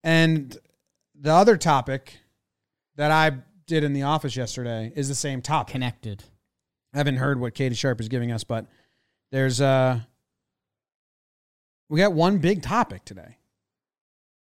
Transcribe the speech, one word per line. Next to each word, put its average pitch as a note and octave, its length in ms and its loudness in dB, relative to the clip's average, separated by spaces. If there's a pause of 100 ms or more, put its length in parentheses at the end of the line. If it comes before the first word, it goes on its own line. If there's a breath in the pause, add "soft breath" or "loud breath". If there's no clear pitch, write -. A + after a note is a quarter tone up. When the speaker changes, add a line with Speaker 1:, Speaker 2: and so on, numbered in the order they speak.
Speaker 1:
And D#3+ 520 2 (640)
the D3 140 -2
other G3+ 240 6
topic C3+ 600 -2 (760)
that D3 160 0
I D#3 260 4 (280)
did D#3+ 180 0
in C#3+ 100 0
the C#3 100 -2
office D3 320 -2
yesterday A#2 600 -6
is C#3 120 -4
the C#3 80 -6
same C3+ 260 -6
topic. C#3+ 300 -2
Speaker 2:
Connected. A#2+ 520 -8 (720)
Speaker 1:
I C3+ 40 -6
haven't C#3+ 200 0
heard C3+ 220 0
what A#2+ 160 -6
Katie B2+ 200 -2
Sharp B2 240 -2
is A2 80 -6
giving A#2+ 240 -4
us, A2+ 120 -6
but A2+ 240 -6 (640)
there's, C3 280 0
uh, C3 420 2 (1900)
we D3+ 100 0
got G3 140 4
one F3 240 4
big E3+ 240 0
topic E3+ 420 -4
today. G2 340 -20 (1200)